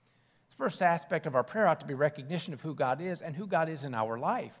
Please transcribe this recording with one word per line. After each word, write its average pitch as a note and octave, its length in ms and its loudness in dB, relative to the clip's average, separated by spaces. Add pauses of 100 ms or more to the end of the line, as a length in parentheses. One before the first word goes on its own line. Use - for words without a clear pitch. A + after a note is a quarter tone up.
(480)
The - 80 -20
first C4 240 -2
aspect E3+ 460 2
of C3+ 80 0
our B2+ 100 6
prayer G#3 240 4
ought D#3+ 120 4
to C#3+ 60 -14
be C#3+ 80 -4
recognition D3 600 -2
of - 80 -12
who D#3+ 120 -6
God C3+ 280 0
is F3+ 180 -6
and D3+ 160 -8
who G#3 100 -6
God E3 220 2
is D3 160 -8
in C3 100 -4
our A2+ 240 0
life. E3+ 420 -2